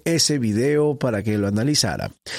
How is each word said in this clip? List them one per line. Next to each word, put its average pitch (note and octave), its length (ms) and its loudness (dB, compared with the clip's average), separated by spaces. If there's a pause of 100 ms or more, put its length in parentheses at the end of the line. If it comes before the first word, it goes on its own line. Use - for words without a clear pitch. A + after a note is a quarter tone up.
ese D3+ 340 2
video C#3 560 2
para A2+ 280 -2
que G#2+ 140 0
lo G2+ 100 0
analizara. G#2+ 640 0 (280)